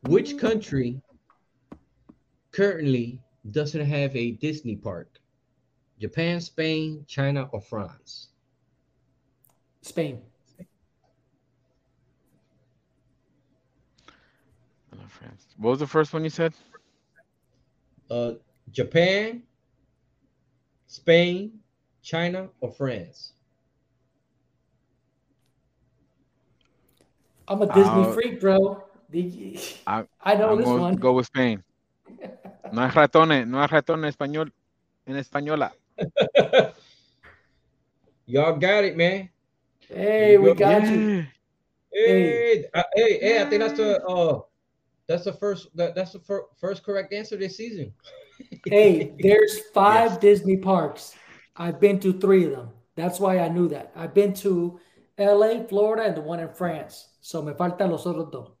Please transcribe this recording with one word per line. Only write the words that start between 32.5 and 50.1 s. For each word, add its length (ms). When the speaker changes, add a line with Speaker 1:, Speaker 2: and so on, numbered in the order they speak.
Speaker 3:
No 160
hay 40
ratones, 460
no 140
hay 80
ratones 460
español, 380
en 100
española. 560
Speaker 1:
<laughs> 800
Y'all 300
got 280
it, 100
man. 360
Speaker 2:
Hey, 480
we 80
Speaker 1:
There 40
you 60
go. 0
Speaker 2:
got 360
you. 100
Speaker 3:
Yeah. 220
Speaker 1:
Hey, 360
Speaker 2:
Hey. 40
Speaker 1:
uh, 80
hey, 260
hey, 220
I 60
think 140
that's 160
the, 260
uh, 360
that's 180
the 80
first, 440
that, 180
that's 180
the 60
fir-, 260
first 240
correct 300
answer 240
this 180
season. 420
<laughs> 680
Speaker 2:
Hey, 520
there's 420
five 420